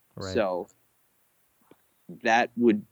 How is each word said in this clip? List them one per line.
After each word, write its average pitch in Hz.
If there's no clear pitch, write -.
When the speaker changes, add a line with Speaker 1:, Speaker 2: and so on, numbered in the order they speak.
Speaker 1:
Right. 95
Speaker 2:
So 92
that 113
would 110